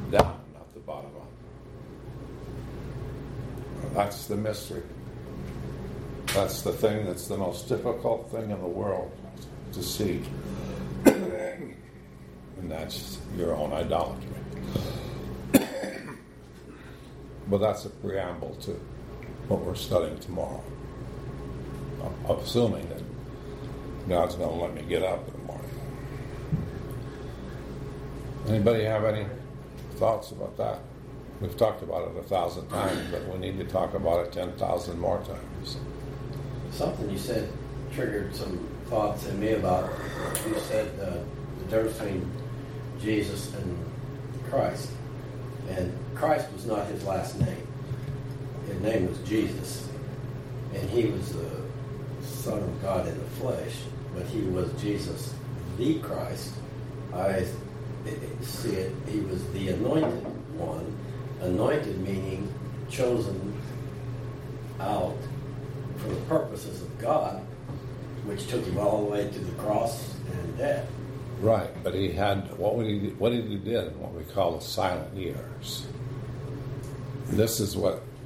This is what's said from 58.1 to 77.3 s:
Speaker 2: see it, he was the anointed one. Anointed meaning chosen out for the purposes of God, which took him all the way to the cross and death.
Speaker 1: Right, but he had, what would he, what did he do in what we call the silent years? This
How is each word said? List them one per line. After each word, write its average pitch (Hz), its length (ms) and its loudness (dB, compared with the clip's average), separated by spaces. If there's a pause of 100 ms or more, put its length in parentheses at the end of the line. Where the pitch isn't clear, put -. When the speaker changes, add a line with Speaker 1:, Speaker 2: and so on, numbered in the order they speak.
Speaker 2:
see - 340 -2
it, 92 180 0 (160)
he 107 120 2
was 92 320 0
the 95 180 0
anointed 131 540 4 (320)
one. - 400 -2 (440)
Anointed 92 600 4
meaning 95 520 0 (360)
chosen 104 720 2 (1200)
out - 380 2 (840)
for - 80 -2
the - 140 0
purposes - 600 0
of - 160 -6
God, - 420 4 (840)
which 101 220 -2
took 120 180 0
him 90 140 2
all 104 260 6
the 104 60 2
way 104 200 2
to - 80 -6
the - 140 -2
cross - 640 2 (180)
and 87 260 -2
death. - 280 4 (540)
Speaker 1:
Right, 104 300 6 (120)
but 90 120 2
he 95 180 4
had, 98 460 2
what 90 180 4
would 117 100 2
he, 101 240 2
what 107 200 4
did 120 160 2
he 104 100 -2
do 101 220 2
in 82 220 -2
what - 120 -6
we 82 120 -6
call 87 320 4
the - 80 -6
silent 90 520 0
years? - 720 -4 (1400)
This 110 320 6